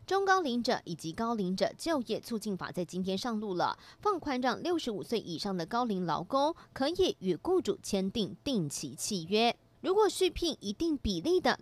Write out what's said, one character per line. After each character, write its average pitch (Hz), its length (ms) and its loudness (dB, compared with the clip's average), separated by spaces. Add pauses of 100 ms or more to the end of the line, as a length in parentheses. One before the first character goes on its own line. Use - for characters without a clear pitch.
中 392 180 0
高 381 180 4
龄 240 200 0
者 220 240 0
以 175 80 -6
及 160 180 -6
高 226 220 -2
龄 185 220 0
者 196 200 0
就 320 260 0
业 214 180 -4
促 - 180 -6
进 202 180 -4
法 180 160 -6
在 180 140 -2
今 180 160 -6
天 190 160 -2
上 220 220 -4
路 208 160 -4
了， 151 200 2 (260)
放 403 180 2
宽 254 200 -2
让 247 220 0
六 339 160 0
十 254 140 -2
五 185 100 -4
岁 214 180 -2
以 165 200 -6
上 196 180 -2
的 165 80 -2
高 240 200 0
龄 185 200 0
劳 156 180 0
工 277 300 2 (200)
可 262 160 0
以 349 320 2
与 180 140 0
雇 370 240 2
主 - 220 -2
签 190 300 0
订 202 320 -2
定 202 260 0
期 139 240 -8
契 185 300 -4
约。 214 320 2 (260)
如 339 140 2
果 427 120 6
续 370 220 2
聘 330 300 -2
一 202 120 -6
定 320 240 0
比 196 260 -2
例 339 200 4
的 - 200 2